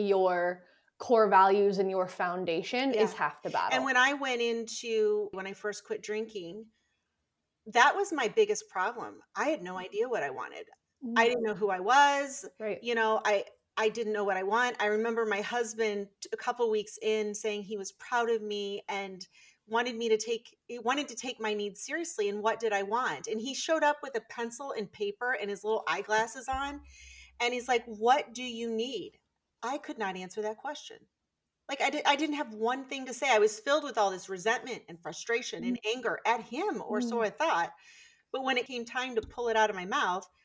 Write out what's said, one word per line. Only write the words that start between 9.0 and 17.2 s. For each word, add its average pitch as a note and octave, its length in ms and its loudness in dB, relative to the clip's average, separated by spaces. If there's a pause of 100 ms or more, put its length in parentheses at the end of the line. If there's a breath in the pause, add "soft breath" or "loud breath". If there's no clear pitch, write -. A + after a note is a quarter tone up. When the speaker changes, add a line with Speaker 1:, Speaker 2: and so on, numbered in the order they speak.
Speaker 2:
I A#3 140 0
had D4+ 120 -2
no F3+ 160 -8
idea G#3 320 -4
what G3 140 -2
I C#3+ 60 -2
wanted. B2 380 -10 (380)
Speaker 1:
Mm. A#3 120 -6
Speaker 2:
I A3+ 100 6
didn't A#3+ 160 0
know G#3+ 120 0
who G3 140 0
I F#3+ 100 0
was. C#4 640 4 (140)
Speaker 1:
Right. G#3+ 220 -4
Speaker 2:
You A#3 140 -2
know, A3 300 2
I, G#3 200 2 (320)
I A3 120 4
didn't G#3+ 240 -2
know G#3 100 -2
what G3 140 0
I F#3+ 60 -2
want. A#3 360 2
I G#3+ 80 2
remember A3+ 380 2
my G#3 160 0
husband A3 640 -2 (140)
t-, - 120 -12
a - 40 -4
couple A#3+ 320 0
weeks G#3+ 320 -2
in G#3+ 320 0